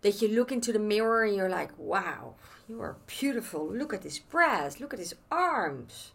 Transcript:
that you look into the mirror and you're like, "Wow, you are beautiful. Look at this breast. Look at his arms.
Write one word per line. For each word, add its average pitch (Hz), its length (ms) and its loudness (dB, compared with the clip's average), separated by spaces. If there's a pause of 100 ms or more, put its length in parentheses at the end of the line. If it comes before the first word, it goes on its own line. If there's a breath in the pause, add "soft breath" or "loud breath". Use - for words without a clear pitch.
that 202 200 4
you 220 60 4
look 240 240 4
into 240 200 0
the 220 60 2
mirror 220 460 4
and 208 120 2
you're 190 140 2
like, 170 300 -4
"Wow, 170 560 -4 (320 loud breath)
you 226 120 -12
are 180 180 -8 (100)
beautiful. 233 600 -2
Look 240 240 -4
at - 120 -6
this - 160 -10
breast. 233 600 2
Look 285 140 -10
at 233 60 -8
his 170 160 -10 (160)
arms. 190 840 -2